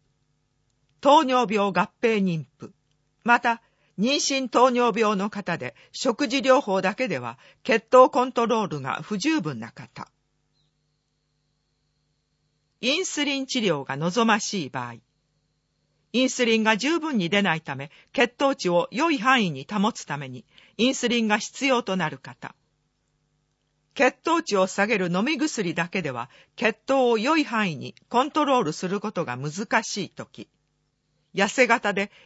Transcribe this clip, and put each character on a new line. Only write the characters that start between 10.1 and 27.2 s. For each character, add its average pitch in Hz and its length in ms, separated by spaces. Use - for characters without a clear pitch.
イ 277 160
ン 370 80
ス 294 180
リ 277 160
ン 269 60
治 254 140
療 156 240
が 135 120
望 180 300
ま 220 120
し 185 280
い 123 40
場 123 200
合、 117 60
イ 254 120
ン 262 40
ス 254 160
リ 226 140
ン 220 40
が 220 140
十 294 220
分 311 180
に 170 140
出 202 100
な 180 140
い 160 80
た 143 120
め、 139 160
血 - 240
糖 277 180
値 - 140
を 175 220
良 311 200
い 277 80
範 240 280
囲 165 40
に 135 200
保 208 220
つ - 120
た 143 140
め 139 100
に、 127 160
イ 247 120
ン 269 60
ス 240 140
リ 240 140
ン 220 40
が 208 120
必 - 280
要 247 160
と 190 140
な 170 120
る 139 100
方、 - 360
血 - 300
糖 330 200
値 202 140
を 190 100
下 196 200
げ 226 120
る 180 140
飲 185 100
み 294 140
薬 214 380
だ 170 140
け 196 120
で 147 100
は、 123 200
血 220 300
糖 262 240
を 226 80
良 277 180